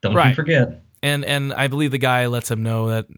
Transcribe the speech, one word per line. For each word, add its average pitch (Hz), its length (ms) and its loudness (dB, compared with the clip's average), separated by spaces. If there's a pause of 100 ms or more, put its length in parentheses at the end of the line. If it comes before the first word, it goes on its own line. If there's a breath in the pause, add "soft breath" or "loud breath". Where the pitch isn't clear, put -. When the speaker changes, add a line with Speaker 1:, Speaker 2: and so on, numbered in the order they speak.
Speaker 1:
Don't 113 100 -2
you 180 60 2
Speaker 2:
Right. 139 180 4
Speaker 1:
forget. 156 420 0 (260)
Speaker 2:
And, 143 200 0
and 139 280 -2
I 139 140 -2
believe 139 240 0
the 135 80 -2
guy 123 280 2
lets 120 220 -4
him 113 140 -2
know 113 260 0
that 113 180 -2 (120)